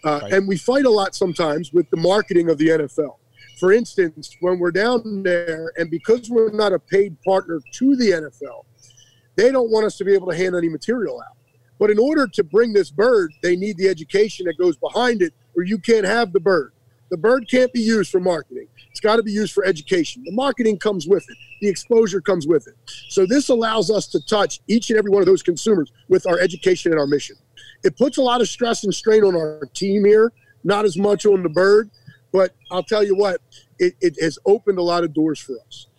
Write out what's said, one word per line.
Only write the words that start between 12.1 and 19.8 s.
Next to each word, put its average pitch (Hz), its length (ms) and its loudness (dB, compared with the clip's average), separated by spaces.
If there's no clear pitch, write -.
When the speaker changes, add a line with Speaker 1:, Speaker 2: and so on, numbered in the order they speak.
Speaker 1:
to - 160 -2
bring 220 280 0
this 202 200 0
bird, 196 400 2
they 180 140 0
need 196 200 -6
the 190 120 0
education 185 580 -2
that 165 100 -4
goes 175 200 0
behind 226 440 -2
it, 170 140 0
or 175 80 -2
you 202 140 -4
can't 214 280 2
have 220 260 -2
the 185 80 0
bird. 165 320 0
The 180 60 -6
bird 226 340 0
can't 254 220 2
be 247 80 -2
used 220 320 0
for 185 80 2
marketing. 165 480 -4
It's - 80 -16
gotta 214 240 2
be 214 80 -6
used 208 200 -4
for 196 120 0
education. 180 600 -2